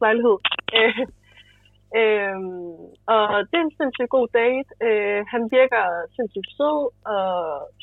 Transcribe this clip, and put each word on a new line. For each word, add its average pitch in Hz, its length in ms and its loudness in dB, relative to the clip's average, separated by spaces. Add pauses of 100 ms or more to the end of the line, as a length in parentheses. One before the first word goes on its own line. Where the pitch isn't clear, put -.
lejlighed. 226 380 4
<laughs> - 40 -2 (320)
Øh, 226 260 2 (960)
øhm, 190 720 -2 (420)
og 214 80 4 (260)
det 330 80 0
er 339 100 2
en 302 120 -10
sindssygt 254 380 -2
god 240 100 2 (140)
date. 254 280 0 (180)
Øh, 208 320 0 (140)
han 240 80 -2 (160)
virker 254 260 4 (320)
sindssygt 202 420 -6
sød 294 220 0 (360)
og 190 120 -2 (560)